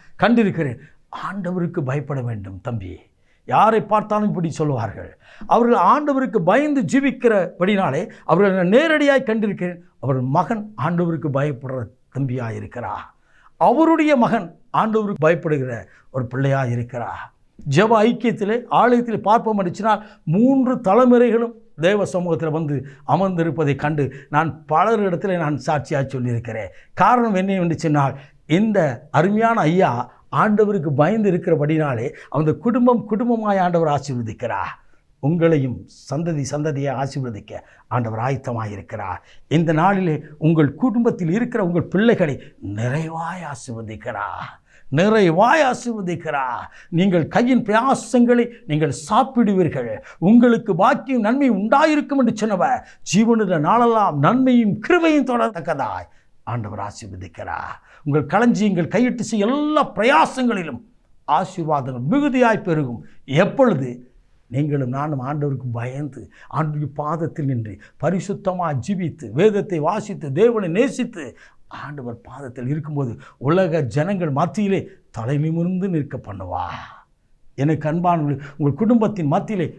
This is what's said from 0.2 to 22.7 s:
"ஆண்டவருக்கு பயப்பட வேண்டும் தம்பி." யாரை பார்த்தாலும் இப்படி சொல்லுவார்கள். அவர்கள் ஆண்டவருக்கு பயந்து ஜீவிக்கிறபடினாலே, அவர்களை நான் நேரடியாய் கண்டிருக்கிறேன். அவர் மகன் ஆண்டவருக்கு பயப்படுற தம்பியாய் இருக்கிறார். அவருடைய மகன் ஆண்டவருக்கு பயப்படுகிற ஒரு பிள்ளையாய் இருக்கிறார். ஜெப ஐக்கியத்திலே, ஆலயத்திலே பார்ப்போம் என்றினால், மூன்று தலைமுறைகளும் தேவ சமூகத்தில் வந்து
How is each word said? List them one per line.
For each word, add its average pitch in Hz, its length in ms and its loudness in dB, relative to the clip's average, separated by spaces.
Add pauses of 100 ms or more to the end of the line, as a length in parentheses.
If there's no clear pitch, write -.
"ஆண்டவருக்கு 175 480 -4
பயப்பட 139 420 -4
வேண்டும் 98 380 -8
தம்பி." 98 400 -10 (440)
யாரை 190 380 2
பார்த்தாலும் 208 460 -2
இப்படி 165 220 -2
சொல்லுவார்கள். 113 680 -6 (280)
அவர்கள் 233 320 4
ஆண்டவருக்கு 262 600 2
பயந்து 262 440 2
ஜீவிக்கிறபடினாலே, 196 1300 0 (140)
அவர்களை 185 320 4
நான் 180 120 2
நேரடியாய் 277 580 4
கண்டிருக்கிறேன். 202 520 -2 (200)
அவர் 131 220 -2
மகன் 180 540 -2 (120)
ஆண்டவருக்கு 170 460 -2
பயப்படுற 131 520 -4 (300)
தம்பியாய் 123 400 -4
இருக்கிறார். 104 600 -10 (420)
அவருடைய 302 600 4
மகன் 214 420 0 (140)
ஆண்டவருக்கு 208 420 0 (100)
பயப்படுகிற 139 600 0 (240)
ஒரு 127 240 -4
பிள்ளையாய் 135 360 0
இருக்கிறார். 120 640 -6 (360)
ஜெப 214 360 4
ஐக்கியத்திலே, 226 640 0
ஆலயத்திலே 233 480 2
பார்ப்போம் 220 400 2
என்றினால், 196 440 -2 (220)
மூன்று 247 520 4
தலைமுறைகளும் 233 760 4 (240)
தேவ 190 280 2
சமூகத்தில் 165 460 -2
வந்து 147 360 -2 (200)